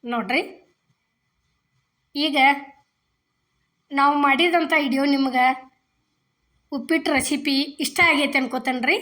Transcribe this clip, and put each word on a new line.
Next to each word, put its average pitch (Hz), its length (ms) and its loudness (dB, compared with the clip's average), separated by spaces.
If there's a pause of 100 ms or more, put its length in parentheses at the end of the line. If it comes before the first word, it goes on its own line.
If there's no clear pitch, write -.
(120)
ನೋಡ್ರಿ, 240 300 -2 (1800)
ಈಗ 294 120 0 (1600)
ನಾವು 285 160 4 (120)
ಮಾಡಿದಂಥ 330 480 2 (100)
ವಿಡಿಯೋ 269 200 -2 (100)
ನಿಮ್ಗೆ 254 340 2 (1300)
ಉಪ್ಪಿಟ್ಟು 320 380 -2
ರೆಸಿಪಿ 269 400 -2 (300)
ಇಷ್ಟ - 140 -8 (120)
ಆಗೈತೆ 285 300 0
ಅನ್ಕೋತೇನ್ರಿ. 254 600 -2